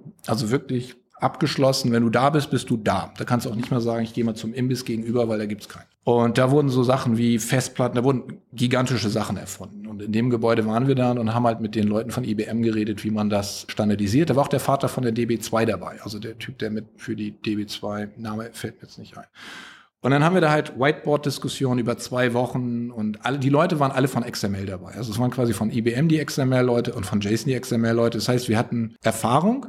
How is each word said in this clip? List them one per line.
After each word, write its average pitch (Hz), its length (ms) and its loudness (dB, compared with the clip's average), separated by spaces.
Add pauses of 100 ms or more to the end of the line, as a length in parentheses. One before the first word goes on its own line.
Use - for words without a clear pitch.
(260)
also 110 240 -2
wirklich 127 460 -4 (240)
abgeschlossen. 131 720 2
Wenn 117 120 4
du 113 60 4
da 123 220 4
bist, 147 180 0
bist 131 220 -2
du 123 40 0
da. 98 420 -2
Da 110 60 -6
kannst 120 220 0
du 123 60 -4
auch 104 40 -4
nicht 120 160 -4
mal 127 80 2
sagen, 117 240 0
ich 113 100 -6
gehe 120 120 0
mal 113 80 0
zum 113 200 -8
Imbiss 127 300 -2
gegenüber, 117 460 0
weil 107 80 0
da 107 80 -4
gibt's 104 240 -8
keinen. - 160 -20 (180)
Und 120 340 4
da 127 140 6
wurden 143 160 6
so 127 160 4
Sachen 123 340 2
wie 117 220 4
Festplatten, 123 560 0
da 120 80 2
wurden 131 380 0 (100)
gigantische 123 560 0
Sachen 104 300 -2
erfunden. - 500 -14
Und 104 140 -12
in 107 100 -6
dem 117 180 2
Gebäude 113 360 2
waren 117 200 0
wir 135 100 4
dann 123 220 2
und 110 160 0
haben 120 120 2
halt 117 160 0
mit 107 140 -4
den 104 120 2
Leuten 110 240 0
von 127 140 -4
I 110 100 -2
B 107 80 0
M 117 180 -2
geredet, 107 440 0
wie 110 40 -2
man 107 200 0
das 101 400 -2
standardisiert. 104 600 2
Da 123 60 4
war 143 80 4
auch - 60 -6
der 135 100 0
Vater 135 300 0
von 131 140 -4
der 117 100 0
D 117 120 0
B 113 140 0
zwei 113 240 0
dabei, 95 380 -4
also 104 180 -10
der 113 180 -12
Typ, - 200 -14
der 110 140 -6
mit 107 160 -6 (100)
für - 180 -8
die 107 160 -8
D 107 240 -4
B 104 120 -4
zwei, 104 500 -8
Name 110 340 -8
fällt - 300 -12
mir - 80 -20
jetzt - 100 -20
nicht 104 180 -18
ein. 104 60 -18 (800)
Und 127 100 2
dann 143 140 6
haben 175 80 4
wir 185 80 4
da 151 100 4
halt 151 260 0
Whiteboard-Diskussionen 139 1040 0
über 117 180 -2
zwei 123 360 0
Wochen 123 580 -2
und 107 340 -4
alle, 139 140 -2
die 131 80 2
Leute 156 320 4
waren 135 140 2
alle 131 160 2
von 120 180 -4
X - 160 -8
M 98 120 0
L 98 100 -4
dabei. 92 300 -10
Also 107 180 -6
es 113 60 -2
waren 123 120 2
quasi 120 220 2
von 110 180 -2
I 120 100 0
B 117 120 0
M 156 160 2
die 156 100 4
X-M-L-Leute 123 760 2
und 104 100 -4
von 101 160 0
jason 107 260 0
die 131 80 2
X - 160 -6
M 117 140 2
L-Leute. 117 320 2
Das 104 100 -4
heißt, 123 220 0
wir 107 80 2
hatten 117 440 -2
Erfahrung, 156 680 2